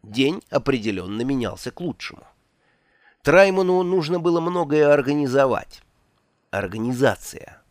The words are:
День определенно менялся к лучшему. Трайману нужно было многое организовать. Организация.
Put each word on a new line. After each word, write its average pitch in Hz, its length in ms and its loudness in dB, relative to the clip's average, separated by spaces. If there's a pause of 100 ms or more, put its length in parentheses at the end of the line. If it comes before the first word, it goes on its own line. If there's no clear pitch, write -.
День 131 480 -2
определенно 107 720 -4
менялся 127 500 -6
к - 100 -16
лучшему. - 440 -12 (960)
Трайману 185 640 4
нужно 175 360 -2
было 170 200 0
многое 151 520 2
организовать. 139 920 0 (680)
Организация. 110 1200 -4